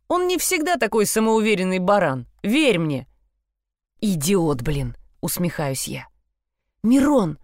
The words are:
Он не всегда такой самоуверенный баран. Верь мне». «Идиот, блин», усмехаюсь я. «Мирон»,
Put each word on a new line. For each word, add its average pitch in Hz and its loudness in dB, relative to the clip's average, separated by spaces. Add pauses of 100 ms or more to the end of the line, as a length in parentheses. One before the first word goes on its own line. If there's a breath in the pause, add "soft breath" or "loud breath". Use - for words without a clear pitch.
Он 359 0
не 359 0
всегда 339 -2
такой 220 0
самоуверенный 214 0
баран. 180 0 (160)
Верь 233 2
мне». 147 -4 (920)
«Идиот, 165 0
блин», 135 -4 (260)
усмехаюсь 143 -4
я. 135 -12 (760)
«Мирон», 262 2